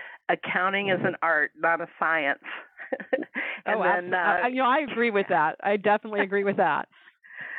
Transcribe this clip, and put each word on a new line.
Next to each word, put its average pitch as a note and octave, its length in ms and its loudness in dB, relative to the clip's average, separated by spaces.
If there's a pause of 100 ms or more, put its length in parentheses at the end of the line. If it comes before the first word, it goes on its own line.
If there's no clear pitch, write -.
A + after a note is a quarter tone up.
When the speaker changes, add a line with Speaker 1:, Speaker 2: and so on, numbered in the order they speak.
(300)
Speaker 1:
"Accounting F#3+ 580 0
is F3+ 160 0
an F#3 180 0
art, D3+ 340 2
not E3 240 0
a E3 80 -6 (120)
science." D#3+ 440 0 (480)
<laughs> - 200 -6 (560)
And G3+ 80 0
Speaker 2:
Oh, G#3 80 -2
Speaker 1:
then, F3+ 280 0
Speaker 2:
abso-, F#3 40 0
I, F3+ 240 2
Speaker 1:
uh, - 60 0
Speaker 2:
I, - 20 0
you B3+ 80 -2
know, C4 100 0
I C4 140 4
agree A#3 320 0
with G3 160 0
that. D#3+ 340 2
I G#3 160 2
definitely G#3 440 0
agree G3+ 220 0
with G3 140 0
that. D#3+ 360 2
<laughs> - 40 -20 (600)